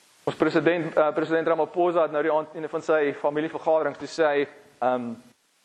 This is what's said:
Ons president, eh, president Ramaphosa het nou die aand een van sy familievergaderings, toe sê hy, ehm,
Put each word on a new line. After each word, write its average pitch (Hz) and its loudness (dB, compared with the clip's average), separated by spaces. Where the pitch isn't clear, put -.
Ons - -4
president, 160 2
eh, 151 4
president 160 -2
Ramaphosa 165 2
het 151 0
nou 151 -2
die 160 0
aand 151 0
een 156 -10
van 160 -6
sy 151 2
familievergaderings, 151 -2
toe 143 -12
sê 165 0
hy, 143 2
ehm, 123 -2